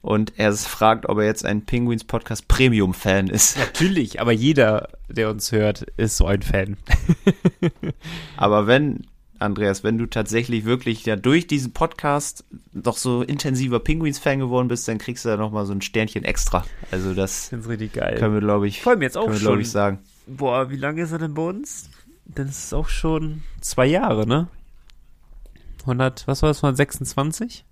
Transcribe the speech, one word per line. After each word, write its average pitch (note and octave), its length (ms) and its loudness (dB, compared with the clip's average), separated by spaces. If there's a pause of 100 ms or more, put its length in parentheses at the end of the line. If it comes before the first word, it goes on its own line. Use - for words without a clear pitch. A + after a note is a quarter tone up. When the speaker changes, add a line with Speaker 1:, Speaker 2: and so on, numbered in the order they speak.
Speaker 1:
Und G#2+ 360 0
er G#2+ 120 2
s-, G#2 180 -2
fragt, A2 400 2
ob G#2 120 0
er G#2+ 60 4
jetzt G#2+ 200 -2
ein G#2 200 -2
Penguins A#2+ 380 0
Podcast - 440 -6
Premium G#2+ 460 4
Fan F#2+ 340 2
ist. - 300 2
Speaker 2:
Natürlich, D#3 600 0
aber A#2 140 2
jeder, A2+ 560 4 (200)
der A2 200 0
uns G#2 240 -4
hört, G#2+ 300 2 (120)
ist A2 220 -2
so - 80 6
ein G2 160 2
Fan. G2 340 0 (800)
<laughs> - 800 -6
Speaker 1:
Aber G#2 300 4
wenn C#3 380 2 (340)
Andreas, G2+ 440 0
wenn A2+ 140 2
du A#2 80 -2
tatsächlich A2+ 600 -2
wirklich A#2+ 400 -2
ja A2 100 0
durch C#3+ 320 2
diesen C3 260 -2
Podcast - 720 -2 (280)
doch A2+ 240 -2
so B2 240 0
intensiver C3 580 -2
Pinguins-Fan D3+ 600 0
geworden B2+ 280 0
bist, A#2+ 200 -2
dann A2 100 -2
kriegst A#2+ 280 -8
du A#2+ 40 0
da G#2+ 80 2
nochmal G#2+ 280 -2
so G2 80 -4
ein G2 80 -2
Sternchen A2 420 -2
extra. - 420 0 (260)
Also F#2 220 -2
das F#2+ 360 -4
Speaker 2:
Find's A2+ 180 -10
richtig A2 260 -8
geil. - 240 -2
Speaker 1:
können A2 160 2
wir, G#2 80 2
glaub G#2 220 2
ich, G2+ 180 -4
Speaker 2:
Vor B3 120 2
allem F#3+ 80 2
jetzt C3 160 -2
auch A3 80 0
Speaker 1:
können G#2+ 100 0
wir, G#2 40 0
glaub A2+ 140 2
Speaker 2:
schon. G#2 80 2
Speaker 1:
ich, A#2 100 -4
sagen. G2+ 280 0 (280)
Speaker 2:
Boah, C3 420 0
wie C3+ 80 -8
lange D3 240 -4
ist D#3+ 100 -4
er E3 80 -4
denn D#3 140 -4
bei D#3 100 -4
uns? G3 460 -8 (360)
Das C#3 240 -6
ist - 240 -10
auch D3+ 160 -2
schon D#3 540 -2 (180)
zwei - 240 2
Jahre, C#3+ 420 2
ne? D#3 200 2 (1400)
Hundert, B2+ 420 0
was C3+ 140 0
war D#3 80 6
das, C#3+ 120 0
hundertsechsundzwanzig? C#3+ 1120 -2